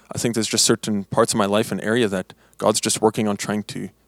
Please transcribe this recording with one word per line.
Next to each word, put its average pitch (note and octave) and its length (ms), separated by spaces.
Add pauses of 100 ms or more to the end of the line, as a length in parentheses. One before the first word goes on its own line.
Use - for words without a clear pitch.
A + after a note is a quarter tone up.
(140)
I - 40
think A#2+ 180
there's A2 120
just - 180
certain G#2+ 400
parts - 280
of - 40
my G#2 80
life G#2 260
and F#2+ 100
area A2+ 260
that F#2+ 260 (240)
God's G#2 240
just - 200
working A2 260
on G2+ 100
trying G2+ 260
to G2 260 (180)